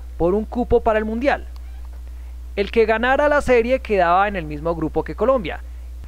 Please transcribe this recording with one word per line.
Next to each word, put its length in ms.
por 160
un 100
cupo 380
para 180
el 60
Mundial. 420
El 140
que 140
ganara 440
la 120
serie 380
quedaba 480
en 80
el 80
mismo 320
grupo 300
que 100
Colombia. 460